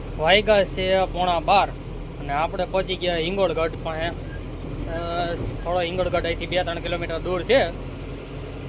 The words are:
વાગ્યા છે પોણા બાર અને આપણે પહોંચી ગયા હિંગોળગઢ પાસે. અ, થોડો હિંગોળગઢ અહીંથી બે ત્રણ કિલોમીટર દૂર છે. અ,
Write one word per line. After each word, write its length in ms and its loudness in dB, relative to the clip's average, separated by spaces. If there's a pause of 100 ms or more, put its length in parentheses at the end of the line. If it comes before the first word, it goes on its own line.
(180)
વાગ્યા 460 6
છે 420 2
પોણા 340 2
બાર 280 6 (520)
અને 140 -4
આપણે 320 0
પહોંચી 300 0
ગયા 200 0
હિંગોળગઢ 560 2 (120)
પાસે. 220 -4
અ, 1300 -4 (300)
થોડો 160 0
હિંગોળગઢ 460 0
અહીંથી 200 -2
બે 180 0
ત્રણ 160 -4
કિલોમીટર 400 -2
દૂર 240 -2
છે. 200 6
અ, 80 -2 (960)